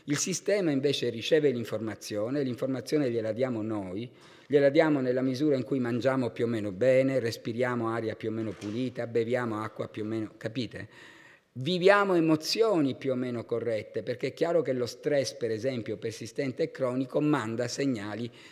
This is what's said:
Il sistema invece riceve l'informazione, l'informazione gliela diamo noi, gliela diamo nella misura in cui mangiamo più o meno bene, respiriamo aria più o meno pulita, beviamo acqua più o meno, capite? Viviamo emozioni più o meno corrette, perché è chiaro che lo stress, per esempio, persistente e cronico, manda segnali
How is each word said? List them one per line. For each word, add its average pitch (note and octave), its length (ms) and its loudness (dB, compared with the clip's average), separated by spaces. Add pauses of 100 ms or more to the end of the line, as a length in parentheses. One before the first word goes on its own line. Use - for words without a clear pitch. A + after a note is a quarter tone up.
Il C#3+ 120 -2
sistema F#3+ 540 0
invece C3+ 400 0
riceve C#3+ 400 2
l'informazione, A2 920 -4
l'informazione C3 680 -2
gliela A2 220 -2
diamo A#2 300 -2
noi, G#2+ 460 -6 (380)
gliela C#3+ 220 6
diamo D3+ 320 6
nella B2+ 220 2
misura C3 340 2
in C3 80 -2
cui C3+ 160 0
mangiamo B2 500 2
più A#2+ 140 -2
o A#2 40 0
meno G#2+ 220 -2
bene, C3 480 4
respiriamo A#2 680 -2
aria A2+ 260 -2
più A2+ 140 -6
o A2 40 -2
meno A2 200 -4
pulita, A#2 560 -6
beviamo A#2 520 0
acqua A2 280 -8
più G#2+ 160 -8
o - 20 -4
meno, A2 300 -4
capite? A2 800 -8 (440)
Viviamo F#3 560 4
emozioni D#3+ 840 4
più C3 160 -2
o - 20 0
meno B2 320 -4
corrette, A2+ 560 -4
perché B2 260 -4
è B2+ 60 -6
chiaro E3 260 2
che C3 140 0
lo A#2+ 100 0
stress, C#3 480 0
per A#2 180 -4
esempio, A2+ 460 -2
persistente B2 680 -4
e D#3+ 60 -2
cronico, C3 520 -2
manda A#2+ 440 0
segnali A#2 640 -4 (220)